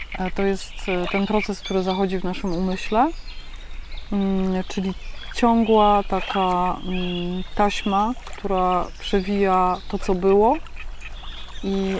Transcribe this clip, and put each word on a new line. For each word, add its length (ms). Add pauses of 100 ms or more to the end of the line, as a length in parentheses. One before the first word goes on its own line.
(200)
E, 120
to 120
jest, 300 (140)
e, 240
ten 160
proces, 320
który 240
zachodzi 360
w 40
naszym 300
umyśle, 580 (1000)
mm, 560
czyli 260 (420)
ciągła 680
taka, 840
mm, 560 (120)
taśma, 580 (120)
która 600 (120)
przewija 800 (120)
to, 100
co 160
było 420 (1080)
i, 360